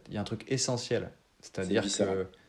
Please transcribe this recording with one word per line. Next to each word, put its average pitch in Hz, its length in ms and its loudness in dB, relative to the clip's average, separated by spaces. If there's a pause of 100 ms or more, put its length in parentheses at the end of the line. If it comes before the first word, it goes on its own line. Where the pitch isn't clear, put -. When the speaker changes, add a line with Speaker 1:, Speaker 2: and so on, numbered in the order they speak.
Speaker 1:
Il - 60 -10
y 107 40 -4
a 104 40 0
un 98 40 -4
truc 110 220 -6
essentiel. 123 640 0 (300)
C'est-à-dire 95 420 2
Speaker 2:
C'est 98 60 0
viscéral. 95 380 2 (220)